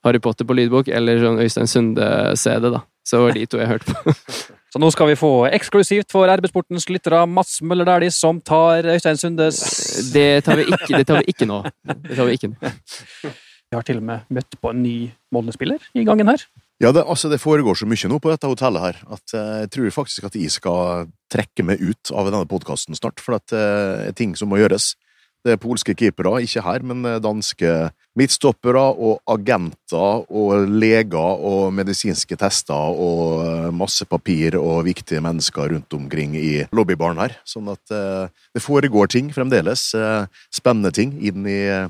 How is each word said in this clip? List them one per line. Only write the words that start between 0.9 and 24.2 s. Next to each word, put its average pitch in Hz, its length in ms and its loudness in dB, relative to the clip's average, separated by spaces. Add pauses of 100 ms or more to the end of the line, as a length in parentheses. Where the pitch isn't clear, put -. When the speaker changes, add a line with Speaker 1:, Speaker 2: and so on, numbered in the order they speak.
Speaker 1:
sånn 113 240 2
Øystein 113 240 0
Sunde 113 400 2 (320)
C 113 240 2
D, 120 80 2
da. 120 80 -2 (240)
Så 120 220 0
var - 100 4
de 110 80 -4
to 117 160 -4
jeg 113 140 0
hørte - 180 -4
på. 160 240 0 (240)
<laughs> - 340 -20
Speaker 2:
Så 143 80 -4
nå 160 80 6
skal 151 220 4
vi 143 80 4
få 160 80 2 (240)
eksklusivt 202 640 2
for 185 160 6
Arbeidssportens 180 580 0
lyttere 170 300 2 (100)
Mats 180 320 0
Møller 175 240 0
Dæhlie, 180 300 4
som 165 260 2
tar 165 480 4
Øystein 165 320 2
Sundes 160 380 0 (560)
Speaker 1:
Det 143 320 6
tar 156 100 4
vi 156 80 2
ikke, - 300 0
det 135 160 4
tar 151 80 6
vi - 160 0
ikke 120 100 0
nå. 104 140 -4 (240)
Det 139 340 -10
tar 127 80 2
vi 123 140 0
ikke 104 160 -6
nå. - 160 -8 (500)
Speaker 2:
Vi - 560 -14
har 117 80 -6
til 120 140 -4
og 110 80 -8
med 120 160 -8 (100)
møtt 127 300 -6
på 117 80 -4
en 120 100 -4
ny 120 140 -2 (400)
Molde-spiller 120 480 -4 (100)
i 226 140 2
gangen 214 240 4
her. - 160 0 (360)
Speaker 3:
Ja, 117 80 6
det, 160 160 4
altså, 156 240 -4
det 143 80 0
foregår 147 400 2
så 107 80 -4
mye 110 240 -2
nå 147 80 0
på 160 140 -2
dette 143 160 -4
hotellet 120 340 0
her, 90 140 -4 (180)
at, - 80 -20 (140)
eh, 107 260 -6
jeg 101 140 -10
tror 113 240 -2
faktisk - 260 -8
at - 80 -12
jeg 80 160 -4
skal 87 560 -2 (240)
trekke - 320 -2
meg 92 160 0
ut - 320 -4
av 98 160 -2
denne 98 220 -2
podcasten 78 480 -8
snart, - 260 -10
for 117 140 -2
at, - 180 -8
eh, 104 540 -2
er 98 80 -12
ting 101 180 -4